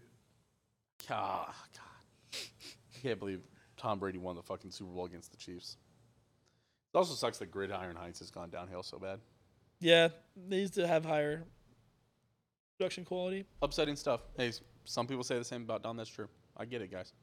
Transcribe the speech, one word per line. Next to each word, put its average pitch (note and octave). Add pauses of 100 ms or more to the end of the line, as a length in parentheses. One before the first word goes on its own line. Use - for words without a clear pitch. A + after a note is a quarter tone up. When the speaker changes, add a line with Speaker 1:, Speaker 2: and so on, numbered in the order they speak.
(1080)
Speaker 1:
God, G2 (300)
God. -
I -
can't A#2+
believe F#2+ (360)
Tom A2
Brady F#2
won F2+
the F2
fucking F#2+
Super F#2
Bowl F2+
against E2+
the -
Chiefs. - (1160)
It -
also E3+
sucks A#2
that F#2
Gridiron F#2+
Heights F2
has F2+
gone F2
downhill F2+
so -
bad. F#2+ (600)
Speaker 2:
Yeah, E3 (280)
they F#3+
used G3
to F3+
have D#3+
higher D3+ (1300)
production F#3
quality. F#3 (180)
Speaker 1:
Upsetting D3
stuff. B2+ (140)
Hey, B2
s-, A2+ (240)
some A#2+
people B2
say B2+
the A#2+
same A#2+
about A2
Don. A2+
That's A2+
true. G#2 (280)
I -
get A#2+
it, F#2
guys. F#2 (100)